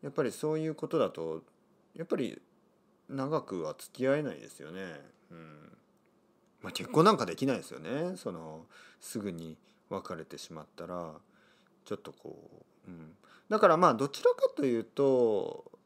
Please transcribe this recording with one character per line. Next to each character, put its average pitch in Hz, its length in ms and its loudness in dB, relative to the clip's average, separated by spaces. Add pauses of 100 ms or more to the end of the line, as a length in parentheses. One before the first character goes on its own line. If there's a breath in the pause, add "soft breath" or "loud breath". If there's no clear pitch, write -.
や 143 80 -8
っ 139 40 -16
ぱ 156 100 0
り 117 80 0
そ 151 220 -2
う 156 60 0
い 156 100 -4
う 156 40 -6
こ 151 140 -8
と 165 100 0
だ 110 120 4
と、 82 340 -6 (500)
や 165 120 -10
っ - 20 -20
ぱ - 80 0
り - 260 -4 (680)
長 139 320 -2
く 90 220 -6
は 76 140 -6
付 - 140 -18
き 127 160 -2
合 139 120 4
え 151 40 -4
な 120 100 -6
い 76 60 -12
で 53 80 -18
す - 140 -20
よ 76 100 -14
ね。 87 300 -10 (280)
う 85 60 -20
ん。 78 420 -20 (840)
ま - 80 -10
あ、 - 20 -14
結 - 180 -8
婚 160 140 6
な 208 80 10
ん 214 60 4
か 117 80 -2
で 87 100 -6
き 135 100 -2
な 135 100 2
い - 20 -4
で 165 60 -8
す - 80 -14
よ - 80 -12
ね。 147 360 -6
そ 139 160 -10
の、 80 340 -14 (360 loud breath)
す - 180 -8
ぐ 101 120 -6
に 82 260 -12 (320 soft breath)
別 95 260 -8
れ 80 80 -10
て 78 140 -16
し - 160 -16
ま 78 80 -14
っ 73 120 -18
た 85 140 -14
ら、 85 280 -8 (680 soft breath)
ち - 100 -8
ょ - 20 -6
っ - 20 -10
と - 160 -14
こ - 500 -18 (240)
う、 95 40 -14
う - 20 -12
ん。 80 220 -18 (340 loud breath)
だ 214 100 2
か 208 80 10
ら 165 80 10
ま 175 140 10
あ、 - 60 4
ど 135 120 0
ち - 160 -8
ら 494 120 8
か 539 200 2
と 294 100 0
い 120 140 2
う 110 40 -4
と 123 880 2 (140)